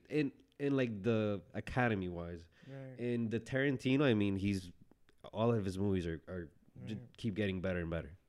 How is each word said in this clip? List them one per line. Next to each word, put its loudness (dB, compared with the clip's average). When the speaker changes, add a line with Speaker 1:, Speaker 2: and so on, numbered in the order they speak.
Speaker 1:
In, 0
in, 0
like, 0
the 2
Academy 0
wise, -8
Speaker 2:
Right. -10
Speaker 1:
in 0
the 0
Tarantino, 2
I 8
mean, 4
he's, 0
all 2
of 2
his -2
movies 2
are, -4
are -8
ju- -4
Speaker 2:
Right. -6
Speaker 1:
keep -2
getting 0
better 0
and -2
better. -4